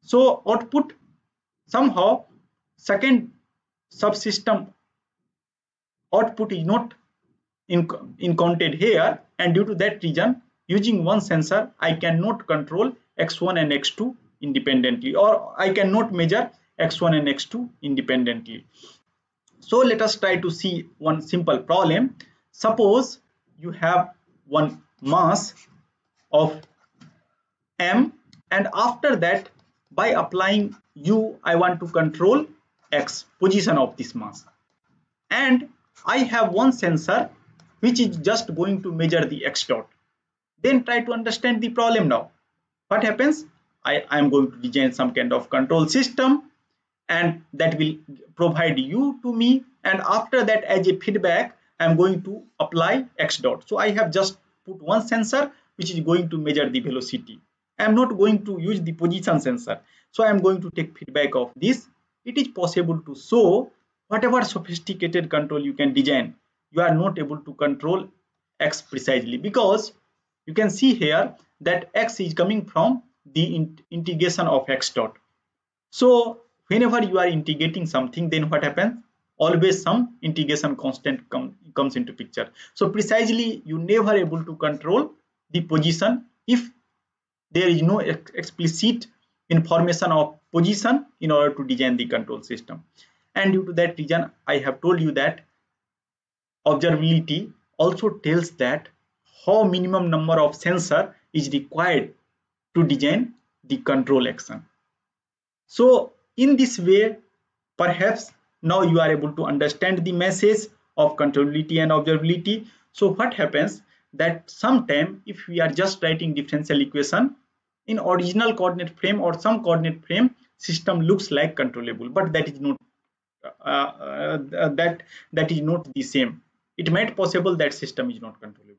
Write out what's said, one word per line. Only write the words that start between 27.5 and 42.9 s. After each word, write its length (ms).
M, 340
and 220
after 420
that 340
by 180
applying 680
U 500
I 120
want 240
to 80
control 580
X 340
position 380
of 200
this 160
mass, 320
and 380
I 140
have 340
one 180
sensor 580
which 200
is 180
just 360
going 300
to 80
measure 340
the 200
X 200
dot. 220
Then 220
try 180
to 120
understand 480
the 80
problem 380
now. 240
What 160